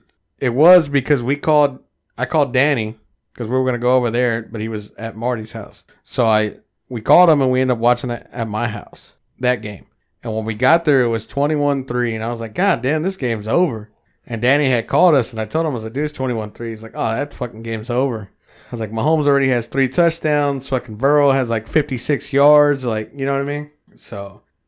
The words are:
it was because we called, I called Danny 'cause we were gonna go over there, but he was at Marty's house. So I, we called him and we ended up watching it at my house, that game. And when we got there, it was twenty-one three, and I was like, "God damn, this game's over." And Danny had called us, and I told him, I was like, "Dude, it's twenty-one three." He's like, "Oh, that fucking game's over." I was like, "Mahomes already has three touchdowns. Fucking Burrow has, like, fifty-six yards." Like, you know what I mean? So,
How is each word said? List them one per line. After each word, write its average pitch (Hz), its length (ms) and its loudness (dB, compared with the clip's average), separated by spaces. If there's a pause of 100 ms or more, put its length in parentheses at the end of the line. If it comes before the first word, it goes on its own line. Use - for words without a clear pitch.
(400)
it 127 140 0
was 156 360 6
because 139 340 2
we 131 140 -2
called, 143 420 2 (380)
I 123 80 -4
called 139 280 0
Danny 127 460 0 (360)
'cause 113 120 -6
we 123 100 0
were 131 80 0
gonna 123 140 -2
go 123 160 2
over 123 160 2
there, 117 320 0
but 117 180 -10
he 113 60 -4
was 107 300 -8
at 113 180 -8
Marty's 113 380 -6
house. - 320 -14 (180)
So - 240 -2
I, 107 300 0 (320)
we 120 120 -6
called 170 280 6
him 147 120 4
and 131 100 2
we 127 100 2
ended 127 160 0
up - 40 -10
watching 123 300 2
it - 200 -8
at 117 180 -4
my 110 180 -2
house, - 480 -10 (240)
that 123 240 0
game. 104 220 -12 (380)
And 110 120 -4
when 110 100 -4
we 113 100 -4
got 131 300 2
there, 135 160 4
it 123 80 2
was 113 160 -2
twenty-one 143 600 -2
three, 120 280 -2
and 110 100 -6
I 113 60 -4
was 117 120 -6
like, 110 120 -8
"God 170 300 -2
damn, 151 200 0
this 190 140 -4
game's 110 300 -4
over." 120 420 -2 (400)
And 113 120 -6
Danny 139 280 2
had 120 180 0
called 160 280 4
us, 123 160 0
and 113 80 -8
I 110 60 -4
told 160 200 -2
him, 156 60 -2
I 131 40 -4
was 110 100 -6
like, 110 80 -8
"Dude, 135 120 -4
it's 147 80 -8
twenty-one 117 380 -4
three." 117 200 -8
He's 110 120 -12
like, 113 120 -14
"Oh, 131 200 -2
that 135 180 -6
fucking 117 300 -8
game's 113 260 -6
over." 120 400 -2 (380)
I - 40 -20
was 117 100 -6
like, 104 100 -4
"Mahomes 143 360 0
already 139 220 4
has 120 180 0
three 135 200 0
touchdowns. 147 800 0
Fucking 117 280 -4
Burrow 143 360 4
has, 135 180 0
like, 113 180 -4
fifty-six 139 680 -2
yards." 143 500 6
Like, 110 320 -2
you 135 100 -6
know 139 80 0
what 139 80 0
I 139 40 -4
mean? 147 260 -6 (240)
So, 101 460 -12 (260)